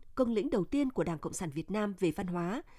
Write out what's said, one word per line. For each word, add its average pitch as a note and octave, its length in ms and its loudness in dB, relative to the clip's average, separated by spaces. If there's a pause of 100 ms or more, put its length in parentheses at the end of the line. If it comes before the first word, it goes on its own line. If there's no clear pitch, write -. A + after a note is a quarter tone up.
(160)
cương A#3 180 4
lĩnh G#3+ 160 2
đầu G3 160 4
tiên C#4 240 2
của F3 140 0
Đảng D#3+ 160 0
Cộng D#3+ 140 -6
sản F3+ 160 -4
Việt D3 220 -6
Nam G#3 280 0
về E3+ 120 4
văn F#3+ 160 -4
hóa, F3+ 360 -2 (160)